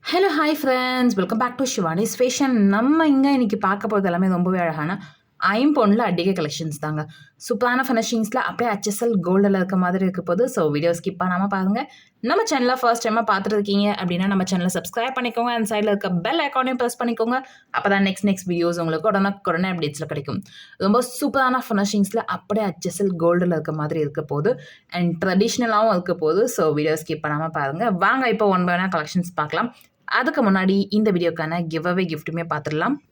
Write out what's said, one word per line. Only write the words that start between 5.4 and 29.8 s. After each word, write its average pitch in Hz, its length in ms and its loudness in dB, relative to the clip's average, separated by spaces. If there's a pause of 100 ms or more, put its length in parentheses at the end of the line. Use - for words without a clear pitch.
ஐம்பொன்ல 240 440 4 (100)
அடிகை 180 280 0
கலெக்ஷன்ஸ் 151 460 -4
தாங்க. 151 180 -4 (440)
சூப்பரான 247 420 0
ஃபினிஷிங்ஸ்ல 226 500 0 (100)
அப்படியே 233 240 -2
ஹெச் 202 180 -4
எஸ் 202 140 -4
எல் 233 100 2 (120)
கோல்டுல 196 340 4
இருக்க 190 220 -2
மாதிரி 185 240 0
இருக்க 190 240 -2
போது. 180 120 2 (120)
So, 185 80 0 (120)
வீடியோ 165 240 2
ஸ்கிப் 185 240 -8
பண்ணாம 185 220 0 (100)
பாருங்க. 196 280 0 (480)
நம்ம 392 200 2
சேனலை 254 300 0
ஃபர்ஸ்ட் 233 260 0
டைமா 226 240 0
பார்த்துட்டு 196 280 0
இருக்கீங்க 202 280 0 (160)
அப்படின்னா, 175 300 -2
நம்ம 190 200 0
சேனலை 180 240 0
சப்ஸ்கிரைப் 233 420 -4
பண்ணிக்கோங்க. 240 400 -2
And 220 140 -2
சைடுல 214 220 2
இருக்க 202 160 -4 (140)
பெல் 302 220 0
ஐகானையும் 262 340 -2
பிரஸ் 240 220 -2
பண்ணிக்கோங்க. 233 360 0 (380)
அப்பதான் 196 320 2
நெக்ஸ்ட், 190 220 -4
நெக்ஸ்ட் 190 220 -2
வீடியோஸ் 170 320 0
உங்களுக்கு 160 280 0
உடனுக்குடனே 190 600 0
அப்டேட்ஸ்ல 151 380 -6
கிடைக்கும். 143 280 -6 (460)
ரொம்ப 226 160 4 (160)
சூப்பரான 262 500 0
ஃபினிஷிங்ஸ்ல 202 560 0 (120)
அப்படியே 208 340 -2
ஹெச் - 220 -6
எஸ் - 120 -8
எல் 185 180 0
கோல்டுல 175 360 2
இருக்க 156 240 -4
மாதிரி 156 240 -2
இருக்க 147 260 -6
போது. 156 200 0 (460)
And 175 240 0
ட்ரெடிஷ்னலாவும் 220 760 2
இருக்க 175 280 -2
போது. 170 180 4 (140)
So, 165 100 2 (120)
வீடியோ 156 260 2
ஸ்கிப் 156 220 -8
பண்ணாம 151 220 -2 (120)
பாருங்க. 151 260 -2 (200)
வாங்க, 254 280 2
இப்போ 214 220 2
one 180 140 0
by 175 60 2
one-ஆ 185 200 0
கலெக்ஷன்ஸ் 175 360 -2 (100)
பார்க்கலாம். 170 280 -2 (480)